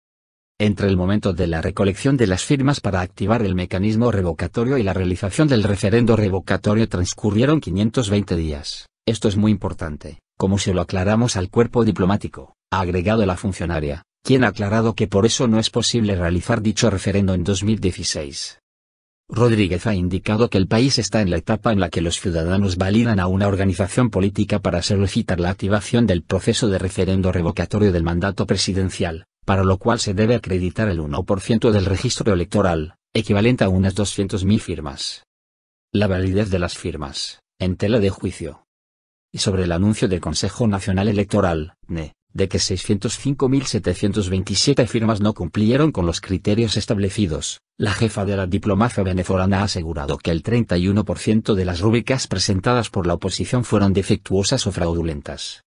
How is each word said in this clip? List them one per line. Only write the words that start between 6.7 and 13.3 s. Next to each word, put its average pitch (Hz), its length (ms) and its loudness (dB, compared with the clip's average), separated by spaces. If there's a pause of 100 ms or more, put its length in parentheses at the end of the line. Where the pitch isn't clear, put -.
transcurrieron 110 720 0
quinientos 107 480 -2
veinte 98 280 0
días. 78 500 -6 (180)
"Esto 113 240 0
es 95 80 0
muy 104 160 4
importante, 80 680 -6 (180)
como 98 200 2
se 98 140 0
lo 90 80 2
aclaramos 101 560 0
al 90 140 -4
cuerpo 117 340 2
diplomático", 92 680 -2 (160)
ha 92 100 0
agregado 92 460 0
la 92 100 0